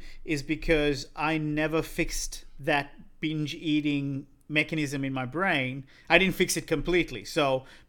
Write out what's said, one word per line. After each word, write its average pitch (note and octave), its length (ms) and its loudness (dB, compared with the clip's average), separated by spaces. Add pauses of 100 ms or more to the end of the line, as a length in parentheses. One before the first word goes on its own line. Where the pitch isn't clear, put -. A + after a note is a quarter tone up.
(260)
is C#3+ 160 -2
because D3 760 0
I D#3 220 0
never D3+ 460 0
fixed - 600 -4 (140)
that C#3+ 320 0 (280)
binge D3+ 340 -2
eating D3 720 0 (240)
mechanism D3+ 540 0
in C3+ 80 -4
my C3 140 -2
brain. C#3 600 -2 (240)
I E3+ 80 10
didn't F#3 180 4
fix F#3 200 2
it E3 120 -4
completely. D3 580 0
So C3+ 400 2 (240)